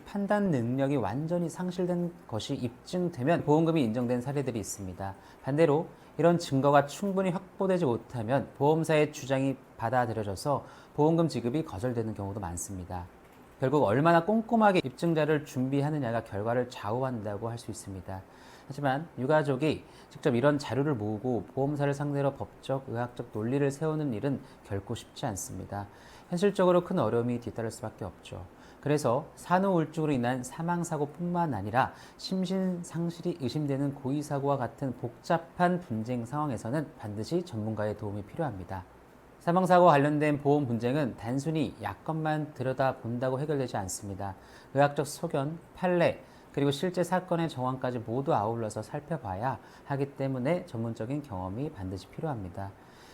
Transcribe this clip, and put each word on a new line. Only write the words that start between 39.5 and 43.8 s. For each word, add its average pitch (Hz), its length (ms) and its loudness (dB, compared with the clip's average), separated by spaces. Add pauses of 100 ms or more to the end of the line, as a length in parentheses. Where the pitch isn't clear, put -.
관련된 147 480 4
보험 143 260 4
분쟁은 120 500 0
단순히 139 640 -2
약관만 151 720 -4
들여다본다고 131 880 -2
해결되지 139 380 -2
않습니다. 98 580 -6 (380)